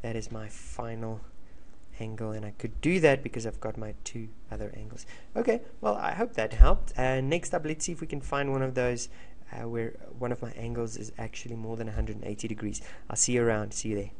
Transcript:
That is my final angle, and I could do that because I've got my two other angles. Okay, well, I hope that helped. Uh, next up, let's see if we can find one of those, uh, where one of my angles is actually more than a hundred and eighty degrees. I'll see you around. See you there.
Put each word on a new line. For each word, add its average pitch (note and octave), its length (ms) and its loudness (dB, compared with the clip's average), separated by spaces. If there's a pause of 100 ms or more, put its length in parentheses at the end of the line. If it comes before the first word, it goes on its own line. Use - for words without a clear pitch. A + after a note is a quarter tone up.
That A2+ 120 -4
is A2 160 -4
my A2 160 -6
final A2+ 720 -6 (760)
angle, A2 320 -4
and G#2+ 140 -4
I G#2 60 -6
could - 300 -4
do F3+ 180 4
that C3+ 240 8
because A2+ 240 -2
I've - 120 -4
got A2 180 -2
my G#2+ 260 -4
two A2+ 260 -6 (220)
other G#2+ 260 -4
angles. A2 300 -6 (280)
Okay, A#3 260 4 (200)
well, G#3 140 2
I - 160 0
hope G#3+ 220 -2
that A2 200 0
helped. - 460 10
Uh, C3 200 4
next D#3 360 2
up, D#3 100 0
let's D#3 180 -2
see - 80 -2
if E3 80 -4
we D#3+ 60 -4
can D3 160 -2
find C#3 300 0
one C3+ 100 2
of C3 140 0
those, B2 340 0 (420)
uh, A#2 160 -6
where A#2 220 -2 (280)
one B2 140 -2
of B2 100 -2
my A#2 100 -6
angles A#2 460 -4
is G#2+ 200 -6
actually A2+ 380 -6
more A2+ 200 -4
than A2+ 140 -4
a - 20 -6
hundred A2 240 0
and G#2 100 -6
eighty G#2 220 -4
degrees. G#2 340 -2 (280)
I'll - 80 -2
see - 160 2
you A#2+ 100 4
around. G#2+ 300 2
See - 160 -4
you G#2+ 60 0
there. G2+ 240 -4